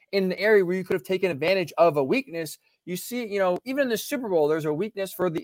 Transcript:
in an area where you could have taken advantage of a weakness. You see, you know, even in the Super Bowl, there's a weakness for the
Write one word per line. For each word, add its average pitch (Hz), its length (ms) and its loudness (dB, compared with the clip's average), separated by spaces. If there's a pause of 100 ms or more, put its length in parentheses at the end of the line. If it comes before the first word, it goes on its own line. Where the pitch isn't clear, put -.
(120)
in 196 120 0
an 185 100 0
area 202 320 4
where 175 100 0
you 185 80 -2
could 185 120 -2
have 180 80 -2
taken 185 260 0
advantage 165 480 0
of 160 200 6
a 143 60 4
weakness. 165 540 -4 (280)
You 180 120 -6
see, 240 280 -8
you 202 140 -4
know, 180 240 2
even 269 200 0
in 262 60 -2
the 220 80 0
Super 262 300 -6
Bowl, 160 220 4
there's 156 160 0
a 151 80 0
weakness 190 400 -4
for 180 160 0
the 160 140 -4